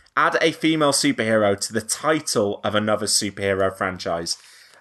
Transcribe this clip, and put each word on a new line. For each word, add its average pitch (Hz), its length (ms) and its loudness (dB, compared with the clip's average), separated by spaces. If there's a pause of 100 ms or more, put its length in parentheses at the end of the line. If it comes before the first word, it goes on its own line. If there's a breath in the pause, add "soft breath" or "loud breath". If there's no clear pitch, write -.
(160 loud breath)
add 151 240 2
a 165 120 2
female 156 400 2
superhero 110 720 2
to - 120 -8
the 110 80 -2
title 131 840 -2
of 101 120 0
another 104 320 0
superhero 98 680 0
franchise. 90 640 -4 (440 loud breath)